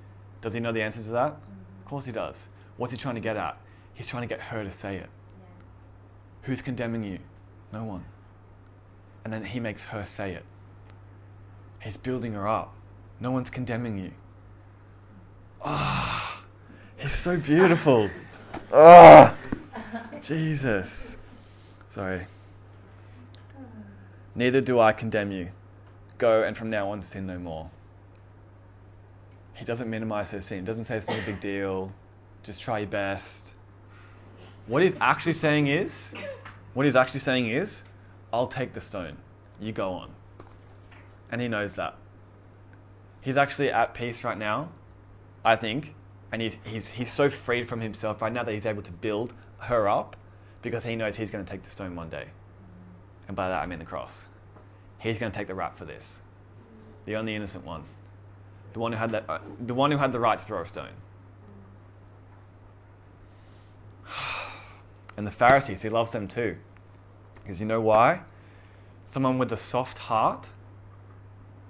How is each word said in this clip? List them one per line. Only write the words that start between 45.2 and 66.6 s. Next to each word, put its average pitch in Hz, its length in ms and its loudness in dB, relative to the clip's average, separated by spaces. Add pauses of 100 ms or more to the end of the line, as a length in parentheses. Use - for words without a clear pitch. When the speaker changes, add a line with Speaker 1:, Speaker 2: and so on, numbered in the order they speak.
Speaker 1:
I 110 140 4
think. 117 380 -6 (360)
And 113 100 -6
he's, 110 220 -6
he's, 107 260 -10
he's 120 220 -8
so 143 180 2
freed 120 380 -4
from 117 140 -8
himself 107 400 -8
right 110 100 -4
now 120 120 -6
that 110 100 -6
he's 107 140 -6
able 104 160 -6
to 87 80 -18
build 104 420 -6 (240)
her 110 320 -2
up - 260 -4 (460)
because 117 220 -8
he 117 120 -6
knows 107 220 -6
he's 107 140 -6
gonna 101 120 -10
take 92 200 -14
the - 80 -20
stone 90 240 -12
one 82 120 -12
day. 73 220 -14 (960)
And 98 80 -12
by 92 140 -4
that 90 120 -4
I 73 40 -6
mean 87 140 -10
the 80 60 -14
cross. - 400 -14 (720)
He's 110 200 -6
gonna 110 120 -6
take 104 160 -10
the 95 80 -10
rap 87 220 -8
for 87 80 -18
this. - 360 -18 (840)
The 107 100 -8
only 110 200 -6
innocent 101 300 -12
one. 80 180 -12 (880)
The 110 60 -12
one 117 120 -4
who 110 60 -6
had 117 140 -4
that, 104 160 -4
uh, 78 120 -6 (260)
the 120 80 -6
one 139 180 0
who 147 60 0
had 135 140 -2
the 120 80 -6
right 113 180 2
to - 80 -18
throw 101 160 -8
a 82 60 -10
stone. 60 260 -14 (3000)
<sighs> - 80 -18 (1040)
And 104 100 -8
the 98 40 -10
Pharisees, 123 500 2
he 110 80 -8
loves 113 220 -2
them 104 180 -8
too. 107 280 -6 (880)